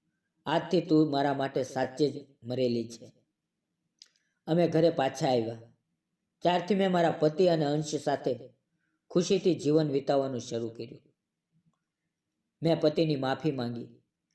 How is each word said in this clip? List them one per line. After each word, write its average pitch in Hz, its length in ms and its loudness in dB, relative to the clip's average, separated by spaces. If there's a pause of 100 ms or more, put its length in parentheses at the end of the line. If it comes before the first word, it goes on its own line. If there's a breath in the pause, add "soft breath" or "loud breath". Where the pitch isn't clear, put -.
(460)
"આજથી 165 360 0
તું 156 300 2
મારા 139 220 0
માટે 135 300 -2
સાચે 131 480 -2
જ 135 160 -14 (160)
મરેલી 120 460 -2
છે." - 220 -20 (1400)
અમે 170 200 2
ઘરે 165 220 4
પાછા 139 420 0
આવ્યા. 113 300 -2 (800)
ત્યારથી 175 340 2
મેં 190 160 2
મારા 170 200 4
પતિ 156 360 2
અને 160 180 2
અંશ 151 300 -2
સાથે 135 600 -4 (540)
ખુશીથી 180 460 2
જીવન 151 360 2
વિતાવવાનું 135 480 -2
શરૂ 117 300 -6
કર્યું. 117 320 -16 (1600)
મેં 165 180 2
પતિની 156 360 2
માફી 135 360 -2
માંગી. 120 500 -8 (340)